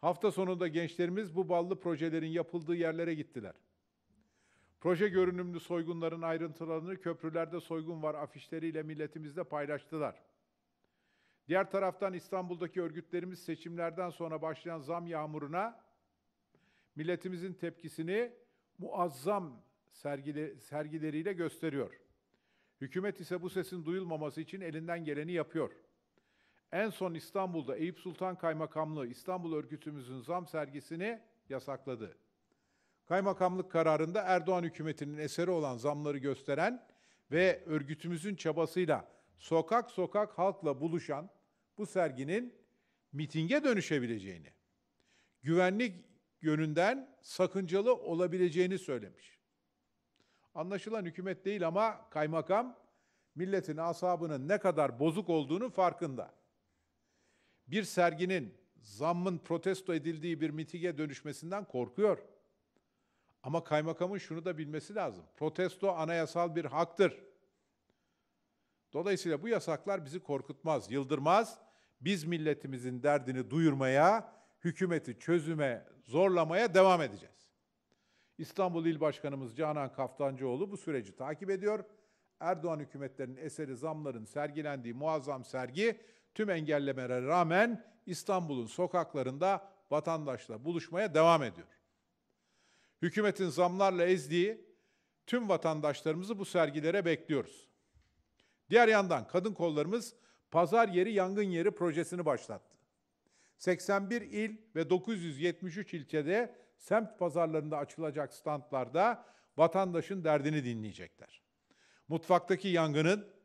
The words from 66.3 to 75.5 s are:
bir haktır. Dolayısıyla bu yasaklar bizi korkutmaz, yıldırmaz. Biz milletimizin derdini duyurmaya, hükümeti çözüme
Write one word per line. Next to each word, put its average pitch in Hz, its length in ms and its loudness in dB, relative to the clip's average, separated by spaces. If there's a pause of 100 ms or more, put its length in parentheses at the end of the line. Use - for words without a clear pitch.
bir 170 80 -2
haktır. 170 580 2 (1700)
Dolayısıyla 175 500 0
bu 220 60 -6
yasaklar 185 560 -2
bizi 151 160 -8
korkutmaz, 143 720 -2
yıldırmaz. 143 680 2 (420)
Biz 160 240 -2
milletimizin 135 800 -4
derdini 131 480 2
duyurmaya, 151 840 4 (320)
hükümeti 165 540 -2
çözüme 151 680 0 (160)